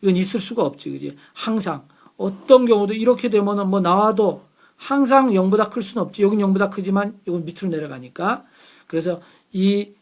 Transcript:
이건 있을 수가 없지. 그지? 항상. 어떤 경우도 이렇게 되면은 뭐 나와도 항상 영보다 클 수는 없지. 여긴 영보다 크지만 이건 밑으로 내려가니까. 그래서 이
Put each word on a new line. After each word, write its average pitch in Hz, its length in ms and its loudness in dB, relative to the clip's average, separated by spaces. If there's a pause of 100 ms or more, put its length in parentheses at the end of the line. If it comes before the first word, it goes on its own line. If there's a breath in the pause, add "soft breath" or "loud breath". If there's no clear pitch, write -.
이건 190 140 2
있을 190 240 -2
수가 233 220 -6
없지. - 280 -6
그지? 139 260 -10 (160 soft breath)
항상. 196 520 -6 (320 soft breath)
어떤 220 500 4
경우도 208 280 2
이렇게 233 360 0
되면은 202 380 0
뭐 196 120 2
나와도 196 640 2 (320 soft breath)
항상 269 580 2
영보다 196 340 2
클 233 140 -8
수는 202 200 -6
없지. - 200 -4
여긴 208 180 2
영보다 196 300 0
크지만 196 560 -4
이건 175 180 -4
밑으로 170 240 -10
내려가니까. 151 760 -6 (420 soft breath)
그래서 175 340 -6 (320 soft breath)
이 202 500 0